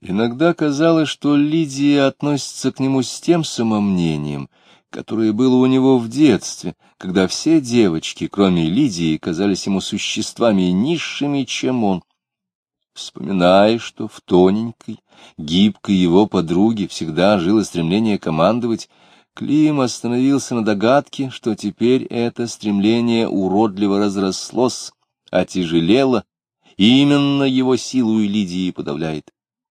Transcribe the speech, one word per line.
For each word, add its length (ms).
Иногда 520
казалось, 560
что 260
Лидия 720
относится 640
к 80
нему 220
с 200
тем 220
самомнением, 1080
которое 440
было 220
у 100
него 320
в 120
детстве, 680
когда 300
все 320
девочки, 680
кроме 420
Лидии, 480
казались 480
ему 160
существами 840
низшими, 800
чем 400
он. 200
Вспоминая, 840
что 280
в 140
тоненькой, 800
гибкой 580
его 320
подруге 600
всегда 520
жило 240
стремление 540
командовать, 720
Клим 460
остановился 760
на 80
догадке, 640
что 260
теперь 500
это 420
стремление 800
уродливо 720
разрослось, 920
отяжелело, 920
и 240
именно 420
его 320
силу 460
и 80
Лидии 420
подавляет. 640